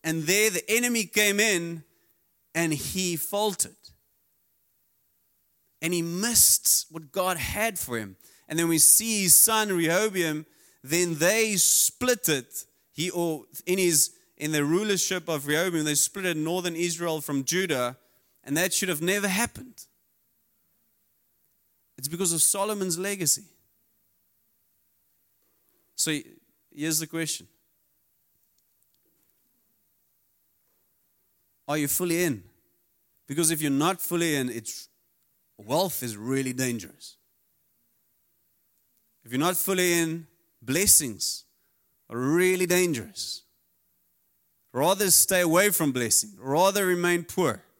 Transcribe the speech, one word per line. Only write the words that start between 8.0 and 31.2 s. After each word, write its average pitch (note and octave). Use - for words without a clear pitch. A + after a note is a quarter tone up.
And D#3
then E3+
we E3
see G#3+
his F3
son A3
Rehoboam, E3+
then E3
they G#3+
split -
it. C3+
He, -
or E3
in F#3
his, E3+
in D3+
the D3
rulership F#3
of C#3+
Rehoboam, D#3+
they D3
split F#3
it, E3+
northern E3+
Israel E3
from C#3
Judah, C3+
and C#3+
that F3+
should F#3+
have D#3
never G3
happened. A#3
It's C3+
because E3+
of D#3+
Solomon's G3
legacy. F#3
So D3+
here's D#3
the D#3+
question. D#3